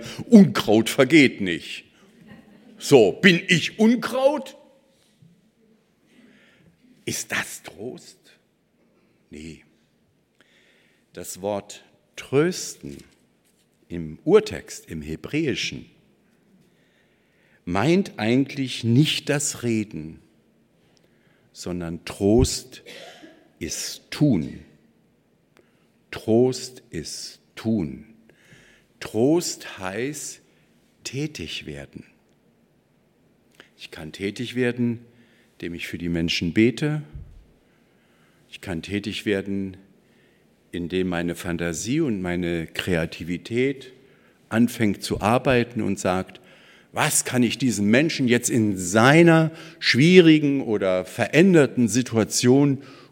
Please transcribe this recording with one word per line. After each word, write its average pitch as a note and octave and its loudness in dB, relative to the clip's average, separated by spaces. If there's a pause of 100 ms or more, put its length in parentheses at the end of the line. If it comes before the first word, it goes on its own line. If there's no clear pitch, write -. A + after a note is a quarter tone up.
(300)
"Unkraut A2+ 4
vergeht C3+ 4
nicht." F2 -6 (960)
So, A2+ 6
bin E3 2
ich - 0
Unkraut? B3+ 0 (2500)
Ist - -8
das - -8
Trost? - -16 (1120)
Nee. D#2 -18 (1500)
Das F2+ -14
Wort G2+ -8 (320)
trösten C3 -4 (880)
im D#2+ -10
Urtext, - 0
im D#2+ -10
Hebräischen, B2 -6 (1800)
meint C#3+ 0
eigentlich B2+ -2
nicht B2+ 2
das C#3+ -4
Reden, F2+ -6 (1300)
sondern F2 -10
Trost - 0 (760)
ist - -10
Tun. D#2+ 0 (1500)
Trost B2+ 0
ist - -14 (160)
Tun. F2+ -4 (960)
Trost - -2
heißt A2+ -10 (640)
tätig C#3+ -10
werden. C#2+ -14 (1700)
Ich - -20
kann D#2 -14
tätig G#2 -8
werden, A#2+ -2 (540)
indem F2 -10
ich E2 -12
für F2 -10
die E2+ -6
Menschen E2+ -2
bete. D3 2 (1500)
Ich - -20
kann E2+ -8
tätig G2+ -6
werden, G2 -4 (960)
indem F#2 -4
meine E2+ -2
Fantasie E2+ -6
und A2 -4
meine F2 -4
Kreativität F2+ -6 (540)
anfängt A2+ 0
zu E2+ -6
arbeiten A#2+ 0
und G2 -2
sagt, F#2 -4 (520)
"Was C#3+ -2
kann B2 -2
ich A2+ 0
diesem G#2 0
Menschen C3+ 2
jetzt A#2+ 2
in G#2 2
seiner D3+ 6 (300)
schwierigen D#3 6
oder F#2+ 0
veränderten C3+ 4
Situation B2 2 (280)